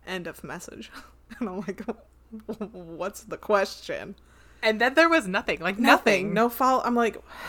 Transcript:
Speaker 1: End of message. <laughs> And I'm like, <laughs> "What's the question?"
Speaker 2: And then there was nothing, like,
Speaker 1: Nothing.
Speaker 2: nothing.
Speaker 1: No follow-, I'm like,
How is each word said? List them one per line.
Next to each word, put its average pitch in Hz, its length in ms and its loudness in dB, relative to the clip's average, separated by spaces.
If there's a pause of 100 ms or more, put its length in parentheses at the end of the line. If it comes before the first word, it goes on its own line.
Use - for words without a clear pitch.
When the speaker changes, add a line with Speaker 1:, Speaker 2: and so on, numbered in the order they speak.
Speaker 1:
End 180 220 -8
of - 160 -14
message. 165 520 -14
<laughs> - 440 -18
And 220 100 -4
I'm 185 120 -8
like, 202 200 -10 (480)
<laughs> 214 420 -12
"What's 175 520 -10
the 160 140 -10
question?" - 800 -2 (460)
Speaker 2:
And 220 200 2
then 262 140 4
there 330 140 8
was 311 180 2
nothing, 185 320 -2
like, 185 200 -4
Speaker 1:
Nothing. 226 500 4
Speaker 2:
nothing. 175 40 -4
Speaker 1:
No 226 160 4
follow-, 262 340 2
I'm 240 120 0
like, 233 220 2 (320)